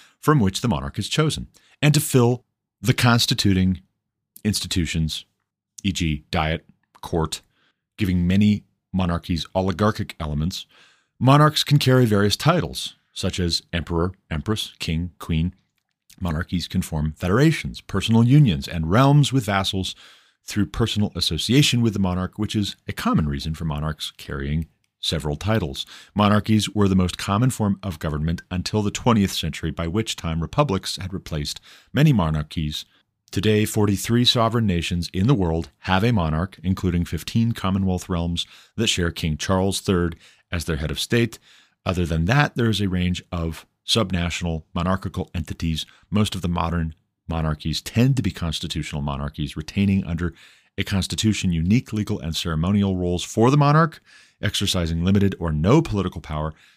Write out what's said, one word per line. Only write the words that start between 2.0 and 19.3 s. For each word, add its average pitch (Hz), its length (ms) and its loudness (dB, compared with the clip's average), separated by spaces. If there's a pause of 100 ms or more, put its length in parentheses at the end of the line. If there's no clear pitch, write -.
fill 123 420 2 (380)
the 110 140 2
constituting 101 840 2 (640)
institutions, 82 800 -2 (580)
e 98 80 0
g 78 400 -2
diet, 80 340 -2 (360)
court, - 400 -4 (560)
giving 90 280 0
many 101 400 2 (260)
monarchies 87 640 -2
oligarchic 95 640 0
elements." 76 460 -4 (540)
Monarchs 147 440 4
can 143 160 4
carry 127 260 4
various 104 300 2
titles, 147 600 -2 (180)
such - 260 -4
as 87 320 0
emperor, 87 400 0 (180)
empress, 87 500 -4
king, 85 380 -4
queen. 82 380 -2 (640)
Monarchies 85 480 -4
can 180 140 -2
form 78 360 -4
federations, 107 640 0
personal 110 420 2
unions, 120 440 4
and 82 240 -2
realms 139 400 4